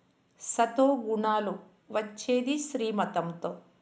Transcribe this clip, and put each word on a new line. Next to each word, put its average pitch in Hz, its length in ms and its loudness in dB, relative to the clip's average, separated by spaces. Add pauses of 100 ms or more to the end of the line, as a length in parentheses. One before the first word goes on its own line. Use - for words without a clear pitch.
(400)
సతో 269 560 2
గుణాలు 214 640 0 (320)
వచ్చేది 247 680 0
శ్రీమతంతో. 180 1000 -2 (240)